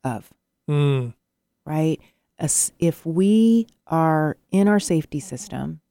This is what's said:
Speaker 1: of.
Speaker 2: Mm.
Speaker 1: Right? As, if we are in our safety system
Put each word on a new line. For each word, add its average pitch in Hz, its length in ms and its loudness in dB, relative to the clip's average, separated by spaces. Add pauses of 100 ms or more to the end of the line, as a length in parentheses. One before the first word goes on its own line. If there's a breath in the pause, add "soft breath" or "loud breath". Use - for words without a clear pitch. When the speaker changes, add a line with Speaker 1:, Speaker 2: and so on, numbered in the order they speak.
Speaker 1:
of. 117 280 -8 (380)
Speaker 2:
Mm. 139 440 0 (500)
Speaker 1:
Right? 156 360 -2 (380 soft breath)
As, - 400 -2
if 170 260 -2
we 220 640 2 (220)
are 160 480 0 (160)
in 196 160 4
our 208 100 4
safety 160 400 -2
system 139 640 -10 (100)